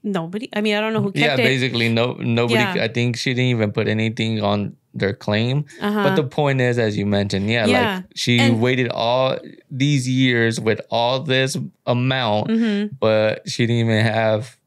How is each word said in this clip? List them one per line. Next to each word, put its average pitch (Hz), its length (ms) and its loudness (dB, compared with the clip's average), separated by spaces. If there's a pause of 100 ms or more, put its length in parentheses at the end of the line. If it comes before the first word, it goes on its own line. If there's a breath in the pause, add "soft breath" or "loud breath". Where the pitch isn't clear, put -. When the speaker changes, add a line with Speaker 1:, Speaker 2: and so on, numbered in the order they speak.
Speaker 1:
Nobody. 190 500 -6
I 208 80 -4
mean, 214 160 0
I 214 40 -2
don't 220 120 -4
know 220 100 0
who 196 120 -2
Speaker 2:
Yeah, 147 140 0
Speaker 1:
kept 135 120 0
it. - 40 2
Speaker 2:
basically, 123 440 0
no, 113 260 2
nobody, 120 460 0
Speaker 1:
Yeah. 180 240 0
Speaker 2:
I 113 40 -2
think 120 280 -2
she - 180 -4
didn't 127 160 2
even 107 220 0
put 110 160 -2
anything 110 520 -2
on 101 360 -2 (180)
their 104 180 -2
claim. 123 520 -2 (160 loud breath)
Speaker 1:
Uh-huh. 208 240 -2
Speaker 2:
But 190 120 2
the 156 80 2
point 135 360 0
is, 123 180 2
as 110 180 0
you 101 100 -2
mentioned, 101 440 0
yeah, 117 160 0
Speaker 1:
Yeah. 240 300 2
Speaker 2:
like, 185 80 -10 (100)
she 120 240 0
Speaker 1:
And 113 220 2
Speaker 2:
waited 123 280 2
all 127 480 0 (340)
these 135 380 0
years 123 520 2
with 110 200 0 (100)
all 120 320 0
this 131 340 0 (300)
amount, 123 600 0
Speaker 1:
Mm-hmm. 214 520 0
Speaker 2:
but 110 480 2
she 120 180 0
didn't 117 240 2
even 110 140 2
have 110 520 0 (100)